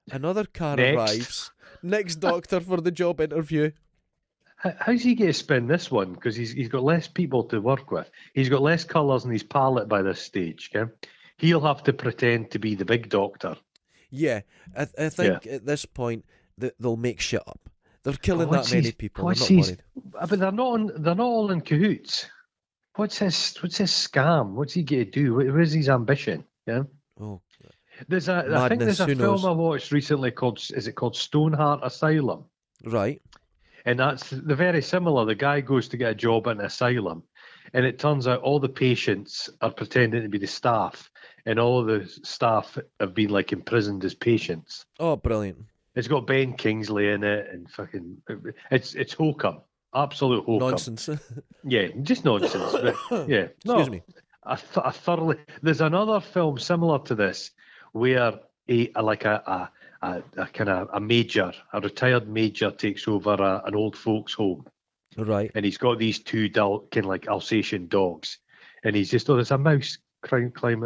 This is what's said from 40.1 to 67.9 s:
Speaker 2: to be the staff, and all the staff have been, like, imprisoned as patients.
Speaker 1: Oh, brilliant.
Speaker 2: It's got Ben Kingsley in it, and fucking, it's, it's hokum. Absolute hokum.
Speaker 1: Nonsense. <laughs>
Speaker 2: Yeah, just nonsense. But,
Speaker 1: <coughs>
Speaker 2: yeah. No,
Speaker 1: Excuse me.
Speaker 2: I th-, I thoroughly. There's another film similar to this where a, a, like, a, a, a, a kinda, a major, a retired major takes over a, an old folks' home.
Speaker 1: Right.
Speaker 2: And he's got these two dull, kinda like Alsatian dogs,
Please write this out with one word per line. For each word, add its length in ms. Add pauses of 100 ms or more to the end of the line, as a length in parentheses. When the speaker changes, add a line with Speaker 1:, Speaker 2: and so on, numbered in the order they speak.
Speaker 2:
to 60
be 100
the 80
staff, 640 (360)
and 120
all 260
the 220 (180)
staff 540 (220)
have 160
been, 140
like, 220
imprisoned 520
as 100
patients. 720 (140)
Speaker 1:
Oh, 160
brilliant. 440 (360)
Speaker 2:
It's 140
got 180
Ben 260
Kingsley 560
in 140
it, 260
and 220
fucking, 460 (540)
it's, 240
it's 180
hokum. 480 (320)
Absolute 500
hokum. 280
Speaker 1:
Nonsense. 420
<laughs> 500
Speaker 2:
Yeah, 240 (140)
just 240
nonsense. 480 (360)
But, 200
Speaker 1:
<coughs> 0
Speaker 2:
yeah. 180 (160)
No, 160
Speaker 1:
Excuse 100
me. 120 (420)
Speaker 2:
I 140
th-, 280
I 60
thoroughly. 460 (260)
There's 180
another 380
film 400
similar 460
to 100
this 360 (420)
where 460 (280)
a, 280
a, 60
like, 240
a, 440 (340)
a, 20
a, 180 (140)
a 100
kinda, 460
a 60
major, 540 (180)
a 80
retired 480
major 440
takes 360
over 280
a, 300
an 80
old 220
folks' 380
home. 320 (520)
Speaker 1:
Right. 380
Speaker 2:
And 80
he's 140
got 200
these 220
two 300
dull, 300 (120)
kinda 160
like 220
Alsatian 580
dogs, 500 (460)